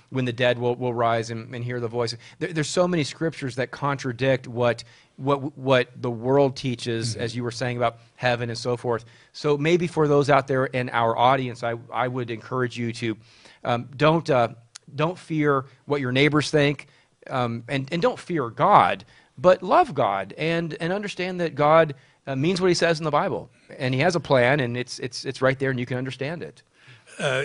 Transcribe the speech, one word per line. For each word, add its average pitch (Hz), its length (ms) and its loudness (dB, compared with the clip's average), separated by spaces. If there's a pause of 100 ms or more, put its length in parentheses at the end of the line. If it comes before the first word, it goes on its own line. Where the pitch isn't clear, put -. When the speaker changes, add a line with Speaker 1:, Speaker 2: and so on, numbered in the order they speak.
(120)
Speaker 1:
when 127 120 -2
the 123 80 -2
dead 123 260 2
will, 123 180 0
will 127 180 -4
rise 117 360 0
and, 113 240 -10
and 120 80 -10
hear 123 200 -6
the 113 80 -6
voice." 117 260 -2 (240)
There, 175 140 -6
there's 151 160 -2
so 180 180 2
many 175 160 0
scriptures 135 540 -6
that 123 140 -4
contradict 131 760 -2
what, 120 380 0 (320)
what, 135 400 -2
what 131 320 2 (120)
the 123 100 -2
world 135 440 2
teaches, 117 580 -4
Speaker 2:
Mm-hmm. - 80 -8
Speaker 1:
as 113 140 -6
you 123 80 -6
were 120 80 -4
saying 123 260 -6
about 117 200 0 (180)
heaven 120 340 0
and 117 80 -8
so 123 200 -2
forth. 120 260 -4 (300)
So 147 240 0
maybe 156 300 2
for 156 200 2
those 143 220 4
out 135 180 4
there 135 180 0
in 127 240 -4
our 117 280 2
audience, 127 440 2
I, 117 140 -4 (160)
I 120 160 -2
would 123 240 -6
encourage 120 460 -4
you 117 160 -4
to, 113 240 -4 (480)
um, 120 320 -2
don't, 156 320 2
uh, 123 200 4 (460)
don't 165 220 -2
fear 147 480 0 (200)
what 143 140 -2
your 127 140 -2
neighbors 143 360 4
think, 147 380 2 (420)
um, 117 380 -4
and, 135 240 -4
and 170 100 -2
don't 240 160 0
fear 143 320 -4
God, 113 540 4 (340)
but 180 240 6
love 262 320 2
God 98 440 -2
and, 165 420 -4
and 170 140 -2
understand 185 480 -6
that 160 140 -4
God, 151 400 4 (300)
uh, 135 120 -4
means 170 240 0
what 185 80 4
he 175 40 4
says 170 260 2
in 165 40 -6
the 156 80 -2
Bible, 143 380 -2 (280)
and 131 160 -2
he 127 60 0
has 175 160 2
a 156 60 0
plan, 135 400 4
and 120 160 -4
it's, - 220 -8
it's, - 260 -10
it's 135 160 -6
right 135 180 2
there, 135 100 0
and 127 100 -2
you 123 60 -4
can 127 120 -6
understand 131 440 -8
it. 78 220 -16 (560)
Speaker 3:
Uh, 139 260 0